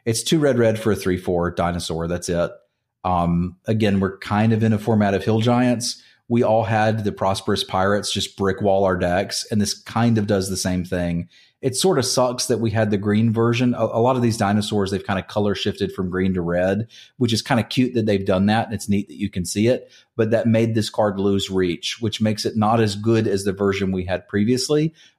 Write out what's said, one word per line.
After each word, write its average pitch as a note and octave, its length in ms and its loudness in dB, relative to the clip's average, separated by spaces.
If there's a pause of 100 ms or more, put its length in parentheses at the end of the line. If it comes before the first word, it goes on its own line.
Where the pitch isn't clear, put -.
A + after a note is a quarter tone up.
It's A2+ 180 -2
two E3 160 0
red, C#3 180 2
red A2 220 4
for A2 120 0
a G2 40 2
three F2+ 220 0
four F2 340 -2
dinosaur. E2+ 560 -4
That's F2 220 -6
it. E2+ 220 0 (520)
Um, F2 640 0
again, G#2+ 340 2
we're F#2+ 180 -2
kind G#2+ 340 0
of A2 120 2
in A2 100 4
a G2+ 60 0
format G#2 340 2
of F#2+ 100 0
hill A2 160 0
giants. A#2+ 640 0 (260)
We A#2 160 2
all A2 220 2
had A2 400 0
the G2+ 80 0
Prosperous G2 500 -2
Pirates G2 480 0
just - 240 -6
brick F#2+ 240 0
wall G2 240 2
our F#2 140 2
decks, F2+ 520 -2
and G#2+ 120 0
this G2+ 120 -2
kind A2+ 440 0
of G#2 100 0
does F#2+ 220 0
the F#2 80 -4
same F2+ 260 -2
thing. E2+ 460 -4 (300)
It C3 160 -4
sort F#3 220 2
of A#2+ 80 2
sucks B2 420 -2
that A2+ 120 0
we A2+ 100 0
had G#2+ 220 0
the G#2 60 2
green G#2+ 360 2
version. A#2+ 400 2
A, - 60 -6
a A2+ 220 0
lot B2+ 140 4
of B2 60 0
these A#2 160 2
dinosaurs, G#2 540 0
they've F#2+ 120 -4
kind G2 140 -2
of F#2 100 -6
color G#2 280 -2
shifted G2 360 -4
from F#2 200 -6
green F#2 240 0
to F2 60 -2
red, F2+ 460 0 (300)
which A#2 160 0
is G#2+ 80 0
kind B2+ 180 0
of G#2 100 -4
cute B2 260 0
that A2+ 100 0
they've G2 200 0
done F#2+ 200 2
that, G#2+ 200 2
and G#2+ 100 -6
it's - 140 -6
neat G2+ 180 0
that C#2+ 100 -18
you G2+ 120 -4
can F#2 140 -6
see G#2 240 0
it. B2 220 0 (260)
But A2 160 0
that A2 140 2
made A2+ 300 4
this G#2+ 140 0
card G#2 280 0
lose G2 320 0
reach, F#2 500 -2
which A2 220 -4
makes A2 240 0
it A2 120 -4
not A2 220 2
as G#2 160 2
good A2 300 2
as G3 180 0
the G2 100 0
version G2 380 0
we F#2 140 -4
had F2+ 220 -4
previously. B2+ 640 0 (260)